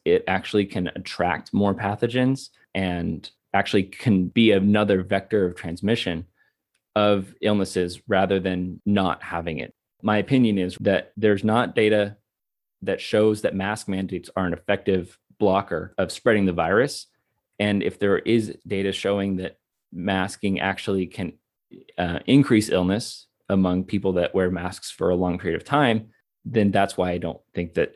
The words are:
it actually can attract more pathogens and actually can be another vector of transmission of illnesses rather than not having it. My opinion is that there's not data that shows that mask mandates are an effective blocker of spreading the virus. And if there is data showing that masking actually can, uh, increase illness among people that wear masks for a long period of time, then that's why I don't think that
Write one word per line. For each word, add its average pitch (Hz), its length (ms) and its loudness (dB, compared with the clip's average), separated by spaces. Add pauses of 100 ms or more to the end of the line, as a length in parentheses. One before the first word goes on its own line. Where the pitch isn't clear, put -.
it 87 200 4
actually 98 400 0
can 90 300 -4
attract - 580 -4
more 98 220 2
pathogens 123 720 -2 (260)
and 90 560 -4 (240)
actually 101 300 2
can 95 460 0
be 110 240 4
another 101 500 2
vector 98 420 -2
of 90 100 -4
transmission 87 720 -4 (680)
of 104 460 2
illnesses 95 640 -2
rather 98 320 2
than 92 460 -4
not 101 360 0
having 82 380 -8
it. - 140 -12 (280)
My 107 160 2
opinion 113 400 2
is 92 220 -4
that - 380 0
there's 104 260 2
not 110 320 0
data 107 400 2 (680)
that 95 180 -4
shows 107 400 2
that - 120 -2
mask 101 360 -4
mandates 95 480 -6
are 95 80 0
an 87 80 -2
effective 95 680 -2 (180)
blocker 95 600 0
of 92 160 -4
spreading 107 320 2
the 92 80 2
virus. 92 540 0 (520)
And 104 240 0
if - 160 -6
there 101 200 2
is 110 460 0
data 98 280 -4
showing 98 420 -2
that 90 220 -8 (340)
masking 95 720 -2
actually 95 460 -2
can, 87 260 -8 (640)
uh, 85 300 -2
increase 120 420 6
illness 92 580 0 (220)
among 92 340 2
people 95 300 -2
that 87 200 0
wear 92 160 2
masks 90 400 -6
for - 200 -2
a 90 60 2
long 87 220 0
period 82 220 -4
of - 80 -14
time, 123 400 2 (380)
then 104 260 2
that's 98 240 2
why 90 160 0
I 87 60 -2
don't 85 240 -8 (120)
think 87 200 -6
that - 220 0